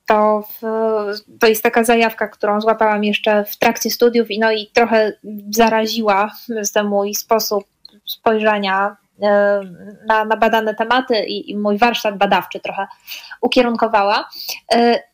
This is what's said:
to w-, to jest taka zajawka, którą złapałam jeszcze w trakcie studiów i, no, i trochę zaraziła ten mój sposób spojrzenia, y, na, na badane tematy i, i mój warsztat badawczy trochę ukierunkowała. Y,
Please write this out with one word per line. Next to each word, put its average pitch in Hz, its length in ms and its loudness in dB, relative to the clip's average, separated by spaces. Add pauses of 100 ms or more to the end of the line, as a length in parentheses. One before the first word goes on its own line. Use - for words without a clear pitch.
to 214 360 4 (180)
w-, 220 800 -4
to 233 80 4
jest 220 160 2
taka 233 200 2
zajawka, 226 440 0
którą 208 340 -2
złapałam 220 420 2
jeszcze 208 420 0
w - 120 -14
trakcie 233 320 0
studiów 233 420 2
i, 208 80 -6
no, 226 120 2
i 208 220 -4
trochę 220 400 2 (360)
zaraziła 220 840 0 (420)
ten 208 140 0
mój 202 280 -2
sposób 220 480 -2 (420)
spojrzenia, 208 920 0 (200)
y, 196 60 -8 (840)
na, 220 180 2
na 220 120 0
badane 220 380 0
tematy 240 500 0
i, - 260 -8
i 202 60 -6
mój 208 200 0
warsztat 220 400 0
badawczy 196 420 0
trochę 196 280 -8 (540)
ukierunkowała. 233 880 0 (460)
Y, 233 240 4 (140)